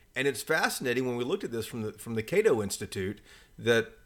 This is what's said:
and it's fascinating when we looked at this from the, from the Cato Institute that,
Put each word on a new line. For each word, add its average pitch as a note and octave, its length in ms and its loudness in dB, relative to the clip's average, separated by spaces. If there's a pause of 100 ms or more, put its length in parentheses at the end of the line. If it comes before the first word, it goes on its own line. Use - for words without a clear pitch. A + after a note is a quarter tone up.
(160)
and C3 120 0
it's C#3 140 0
fascinating C#3 640 0
when B2 120 0
we B2 60 -2
looked F3 200 -2
at - 80 -8
this A2+ 160 -4
from A2+ 160 -6
the, G#2+ 100 -4
from A#2 220 -8
the A2 80 0
Cato E3+ 400 2
Institute G2+ 560 -4 (400)
that, A2+ 320 4 (140)